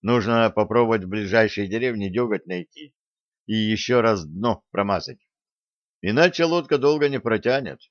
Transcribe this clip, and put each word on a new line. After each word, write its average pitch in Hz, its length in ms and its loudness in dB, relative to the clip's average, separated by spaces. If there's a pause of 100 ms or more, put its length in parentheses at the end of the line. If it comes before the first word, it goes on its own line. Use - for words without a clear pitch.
Нужно 113 480 2
попробовать 110 540 2
в 90 60 -10
ближайшей 104 580 0
деревне 110 420 -4
дёготь 107 380 -2
найти 92 480 -12 (500)
и 107 80 -4
ещё 110 480 0
раз 107 240 2
дно 101 460 -4
промазать. 98 480 -4 (840)
Иначе 160 440 2
лодка 165 320 0
долго 143 320 2
не 135 100 -4
протянет. 117 600 -2 (120)